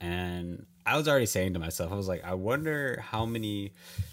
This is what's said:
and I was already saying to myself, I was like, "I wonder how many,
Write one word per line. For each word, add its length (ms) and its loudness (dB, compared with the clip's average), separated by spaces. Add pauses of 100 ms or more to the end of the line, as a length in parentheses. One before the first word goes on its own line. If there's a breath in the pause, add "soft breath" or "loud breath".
and 640 -4 (200)
I 100 4
was 120 4
already 180 8
saying 280 2
to 40 0
myself, 320 -2
I 60 -2
was 100 -2
like, 180 -2
"I 100 -2
wonder 640 0
how 260 -2
many, 460 -2 (400 loud breath)